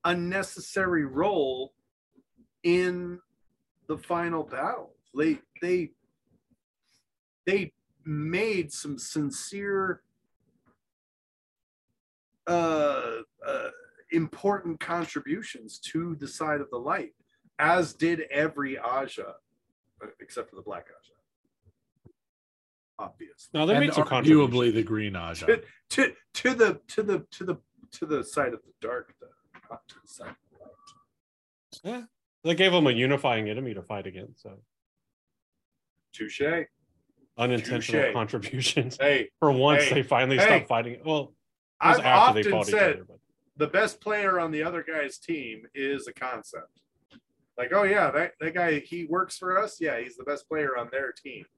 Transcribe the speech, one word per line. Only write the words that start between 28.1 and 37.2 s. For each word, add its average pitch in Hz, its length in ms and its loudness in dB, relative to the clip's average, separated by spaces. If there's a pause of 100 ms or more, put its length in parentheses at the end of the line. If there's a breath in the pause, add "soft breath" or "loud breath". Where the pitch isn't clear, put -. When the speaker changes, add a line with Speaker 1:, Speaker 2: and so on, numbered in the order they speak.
Speaker 1:
side 131 280 -2
of 110 100 -12
the - 180 -20
dark, 117 400 -8
though, - 60 -20 (440)
not - 180 -18
to - 140 -20
the - 60 -20
side - 220 -18
of - 60 -20 (160)
the - 120 -20
light. - 60 -20 (1300)
Speaker 2:
Yeah, - 20 -18 (420)
they 170 100 0
gave 185 180 4
them 170 140 6
a 135 40 6
unifying 123 580 0
enemy 117 260 -6
to 95 80 -10
fight 98 240 -8
against. 92 360 -16
So, 101 160 -20 (1500)
Speaker 1:
Touche. 107 300 -8 (960)